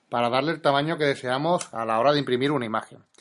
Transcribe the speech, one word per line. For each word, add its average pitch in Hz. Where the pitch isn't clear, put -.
para 120
darle 135
el 160
tamaño 147
que 147
deseamos 135
a 113
la 113
hora 139
de 147
imprimir 135
una 131
imagen. 110